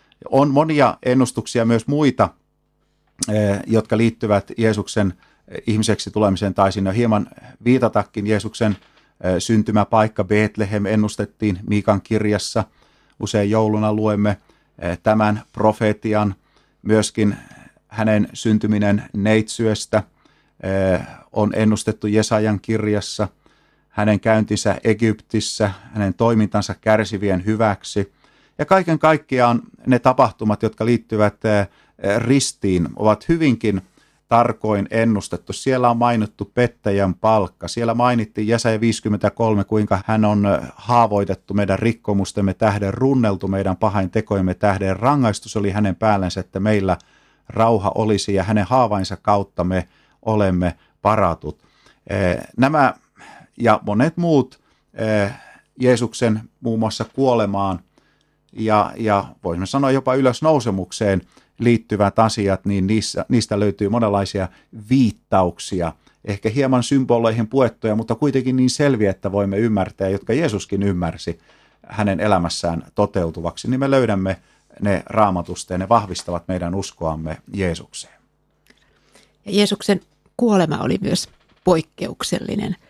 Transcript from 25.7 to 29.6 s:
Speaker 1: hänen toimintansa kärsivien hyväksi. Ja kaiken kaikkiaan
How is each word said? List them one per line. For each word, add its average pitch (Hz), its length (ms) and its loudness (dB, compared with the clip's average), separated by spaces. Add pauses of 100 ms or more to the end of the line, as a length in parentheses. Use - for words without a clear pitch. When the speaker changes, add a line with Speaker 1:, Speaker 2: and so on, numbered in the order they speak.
Speaker 1:
hänen 101 200 -2
toimintansa 107 680 0
kärsivien 101 640 0
hyväksi. 107 680 -2 (440)
Ja 151 80 -4
kaiken 170 340 2
kaikkiaan 127 640 2 (260)